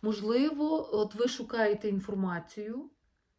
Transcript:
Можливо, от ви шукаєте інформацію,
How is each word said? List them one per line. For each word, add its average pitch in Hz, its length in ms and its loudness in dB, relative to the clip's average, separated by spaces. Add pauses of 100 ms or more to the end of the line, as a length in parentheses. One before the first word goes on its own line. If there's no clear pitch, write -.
Можливо, 262 920 2
от 208 180 2
ви 240 140 2
шукаєте 220 600 0
інформацію, 196 1000 -4 (480)